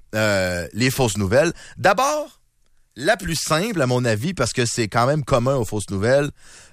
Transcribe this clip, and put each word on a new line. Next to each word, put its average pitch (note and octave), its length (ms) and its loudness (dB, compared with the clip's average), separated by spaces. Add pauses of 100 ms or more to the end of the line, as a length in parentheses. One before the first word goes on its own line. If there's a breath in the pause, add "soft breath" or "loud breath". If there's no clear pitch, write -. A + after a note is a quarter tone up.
(140)
euh, F#2 580 0
les B2+ 180 0
fausses A#2+ 280 0
nouvelles. B2 340 2 (240 loud breath)
D'abord, C#4 640 0 (560)
la E3 200 0
plus E3+ 200 -6
simple, E3+ 460 -2
à B2+ 40 2
mon B2 180 2
avis, A#2 280 0
parce B2+ 200 -2
que B2 120 0
c'est A2+ 240 -2
quand A#2+ 180 2
même D3 180 0
commun C3 320 2
aux A#2+ 80 0
fausses G#2+ 260 -6
nouvelles, B2 400 2 (420 loud breath)